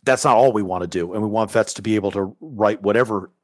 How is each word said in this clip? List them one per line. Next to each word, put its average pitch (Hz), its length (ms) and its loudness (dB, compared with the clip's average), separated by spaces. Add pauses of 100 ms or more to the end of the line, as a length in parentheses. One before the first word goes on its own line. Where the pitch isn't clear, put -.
that's 131 220 2
not 127 120 6
all 127 160 6
we 107 100 -2
wanna 90 260 -4
do, 87 240 -4
and 107 100 -4
we 107 60 -2
want 107 240 -2
vets 113 220 0
to - 80 -12
be 110 120 -2
able 101 160 -2
to 98 300 -6
write 107 420 -2
whatever 104 480 0 (140)